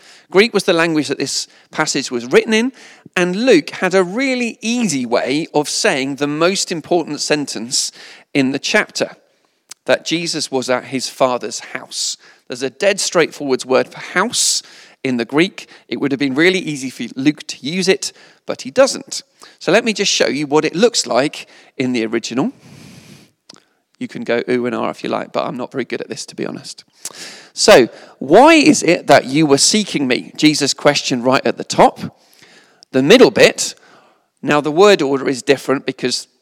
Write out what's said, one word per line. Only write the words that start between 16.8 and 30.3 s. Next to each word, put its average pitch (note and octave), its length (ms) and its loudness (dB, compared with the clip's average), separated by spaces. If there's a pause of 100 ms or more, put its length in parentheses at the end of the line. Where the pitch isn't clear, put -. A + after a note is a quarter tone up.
for A#2+ 260 -12
Luke C#3+ 320 -2
to - 180 -14
use F3 220 -4
it, - 240 -4 (340)
but - 160 -10
he B2+ 80 -14
doesn't. - 520 -2 (360)
So - 140 -2
let A3 120 4
me A3+ 80 0
just G3 200 -2
show - 160 0
you C#3+ 180 -2
what D3+ 180 2
it D#3 120 -4
looks F3+ 320 2
like B2+ 400 -2 (280)
in B2+ 160 -2
the A2+ 140 0
original. A#2+ 460 -4 (1500)
You B2 80 -8
can A#2+ 160 -12
go A#2 240 -2
ooh B2 180 0
and A#2 80 -4
ah A2+ 140 -4
if - 160 -10
you A#2 60 -6
like, A2 200 -6
but - 140 -4
I'm - 120 -8
not B2 140 -10
very C3+ 140 -8
good - 160 -8
at - 80 -12
this, - 180 -12
to - 80 -20
be - 120 -8
honest. - 380 -14 (680)
So, D3+ 360 8 (300)
"Why A#3 360 8
is C#4+ 280 4
it - 240 0
that C#3 200 6
you D3 200 2
were C#3 120 4
seeking D3 500 0
me?" - 280 -4